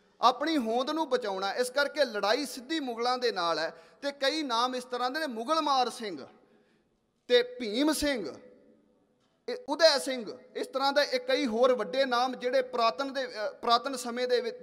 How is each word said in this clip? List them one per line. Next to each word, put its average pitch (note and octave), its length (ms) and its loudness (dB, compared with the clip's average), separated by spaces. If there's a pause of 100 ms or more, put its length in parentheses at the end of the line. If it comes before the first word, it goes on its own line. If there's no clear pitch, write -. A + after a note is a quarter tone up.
(220)
ਆਪਣੀ C#4 360 4
ਹੋਂਦ B3 340 0
ਨੂੰ D#4 180 -2
ਬਚਾਉਣਾ G3 400 -2
ਹੈ। F#3+ 60 -4
ਇਸ B3 160 -2
ਕਰਕੇ C#4+ 340 0
ਲੜਾਈ A3+ 420 0
ਸਿੱਧੀ C#4+ 340 -6
ਮੁਗਲਾਂ B3 380 -2
ਦੇ A#3+ 140 0
ਨਾਲ E3+ 260 0
ਹੈ। D#3+ 160 -4 (280)
ਤੇ C#4+ 100 -4
ਕਈ C#4+ 300 -2
ਨਾਮ B3+ 320 0
ਇਸ B3 100 -6
ਤਰ੍ਹਾਂ B3 260 -4
ਦੇ D#4 100 -4
ਨੇ, D#4 60 -4
ਮੁਗਲ B3 340 -2
ਮਾਰ C4+ 300 2
ਸਿੰਘ F3+ 360 -10 (1000)
ਤੇ B3 140 6
ਭੀਮ B3 500 0
ਸਿੰਘ, A3+ 420 -2 (1120)
ਇਹ B4 80 -4 (120)
ਉਦੈ D4+ 300 6
ਸਿੰਘ, B3 400 -6 (180)
ਇਸ B3+ 100 -4
ਤਰ੍ਹਾਂ C4+ 260 0
ਦੇ C#4+ 100 4 (100)
ਇਹ B3+ 80 0
ਕਈ C4+ 260 0
ਹੋਰ A#3+ 260 4
ਵੱਡੇ A3+ 320 0
ਨਾਮ B3 320 0
ਜਿਹੜੇ B3 260 0
ਪੁਰਾਤਨ B3 500 0
ਦੇ, C4 120 -4
ਅ, G#3+ 280 -6
ਪੁਰਾਤਨ B3 440 0
ਸਮੇਂ B3 320 -4
ਦੇ A#3+ 120 2
ਵਿੱਚ A3+ 220 -4